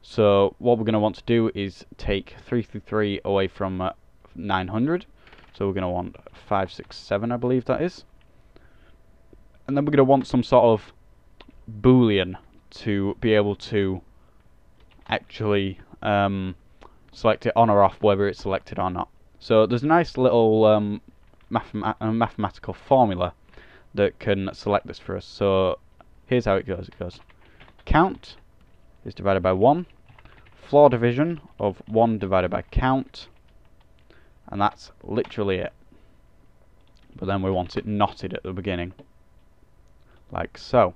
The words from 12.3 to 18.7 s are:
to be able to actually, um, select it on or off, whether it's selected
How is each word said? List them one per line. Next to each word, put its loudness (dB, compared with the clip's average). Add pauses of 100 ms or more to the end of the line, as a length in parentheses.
to -4
be 2
able 2
to -4 (1080)
actually, -4 (240)
um, -2 (560)
select -2
it 0
on 6
or 6
off, 2
whether 2
it's -10
selected -6